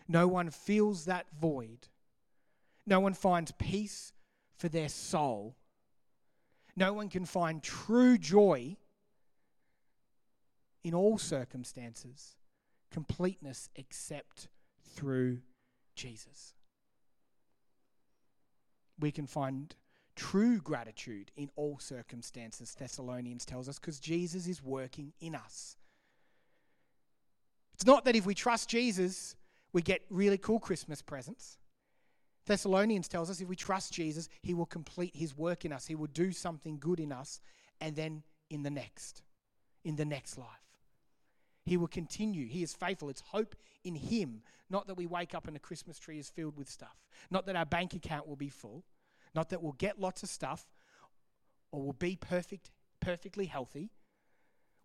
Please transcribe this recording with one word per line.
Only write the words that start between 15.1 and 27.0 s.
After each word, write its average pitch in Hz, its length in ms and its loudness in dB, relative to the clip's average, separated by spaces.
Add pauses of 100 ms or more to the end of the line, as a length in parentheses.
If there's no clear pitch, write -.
Jesus. - 600 -14 (2500)
We 151 140 2
can 143 160 -6
find 135 480 -4 (400)
true 226 440 4
gratitude 117 760 -6
in 143 200 -8
all 147 220 -4
circumstances, 120 960 -12
Thessalonians 123 720 -8
tells 127 240 -8
us, 143 80 -10
'cause 151 220 -10
Jesus 170 480 -2
is 170 140 -4
working 131 580 -8
in 165 160 -8
us. - 420 -14 (2000)